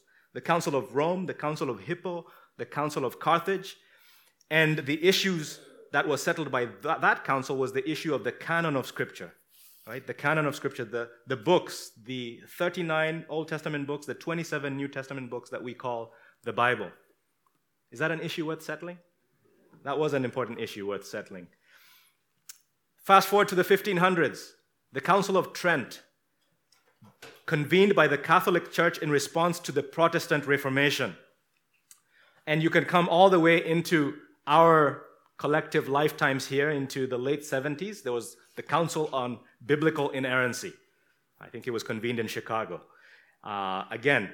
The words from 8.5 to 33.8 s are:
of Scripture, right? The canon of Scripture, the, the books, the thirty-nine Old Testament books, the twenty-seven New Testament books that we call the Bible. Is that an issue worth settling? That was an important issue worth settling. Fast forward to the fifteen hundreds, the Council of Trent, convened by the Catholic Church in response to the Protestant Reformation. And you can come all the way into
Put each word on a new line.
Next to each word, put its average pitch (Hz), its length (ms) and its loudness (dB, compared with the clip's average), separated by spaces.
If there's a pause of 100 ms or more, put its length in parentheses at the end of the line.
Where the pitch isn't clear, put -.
of 123 100 -4
Scripture, - 460 -10 (520)
right? - 220 -14
The 123 60 -8
canon 151 320 0
of 139 100 -2
Scripture, 131 300 -6
the, 117 240 -8 (180)
the 131 80 -2
books, - 560 0 (140)
the 123 340 -10 (180)
thirty-nine 165 680 -2
Old 156 220 -6
Testament 151 380 -6
books, 147 180 -8
the 127 80 -8
twenty-seven 151 640 -6
New 139 100 -6
Testament 135 420 -10
books 120 200 -10
that 113 120 -8
we 120 120 -10
call 117 400 -8 (300)
the 113 100 -6
Bible. 117 360 2 (1000)
Is 120 80 -12
that 156 100 0
an 160 120 -4
issue 160 260 -6
worth 156 160 -8
settling? 170 360 -10 (840)
That 139 140 -4
was 151 160 2
an 131 120 2
important 117 340 -4
issue 104 280 -6
worth 98 180 -6
settling. 95 420 -12 (1500)
Fast 196 300 8
forward 202 200 4
to 196 80 -2
the 180 80 4
fifteen 190 340 2
hundreds, 170 560 2 (380)
the 135 100 -8
Council 190 360 4
of - 160 0
Trent, 156 500 -2 (1400)
convened 170 480 4
by 156 120 6
the 139 100 2
Catholic 175 540 2
Church 170 280 2
in 156 100 -4
response 165 500 0
to - 120 -12
the 135 120 -2
Protestant 165 640 2
Reformation. 139 720 0 (1300)
And 156 160 0
you 160 80 4
can 160 160 2
come 175 240 2
all 180 200 8
the 185 100 6
way 165 260 6
into 165 500 0 (300)